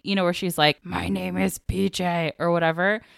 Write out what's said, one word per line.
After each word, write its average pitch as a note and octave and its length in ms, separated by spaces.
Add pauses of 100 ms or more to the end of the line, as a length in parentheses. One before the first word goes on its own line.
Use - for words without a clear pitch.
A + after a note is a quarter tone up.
you G3 120
know, G3 100
where F3 100
she's F3 240
like, D3+ 260
My F3+ 240
name F#3 280
is F#3 220
P F#3+ 300
J, F3 500
or E3+ 120
whatever. E3+ 500 (180)